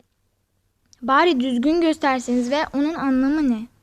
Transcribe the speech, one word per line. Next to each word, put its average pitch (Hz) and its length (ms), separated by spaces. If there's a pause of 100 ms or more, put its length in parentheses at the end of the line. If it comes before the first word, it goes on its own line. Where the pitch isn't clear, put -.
(1000)
Bari 269 380
düzgün 262 420
gösterseniz 262 680
ve 285 60 (160)
onun 294 200
anlamı 269 560
ne? 226 180 (160)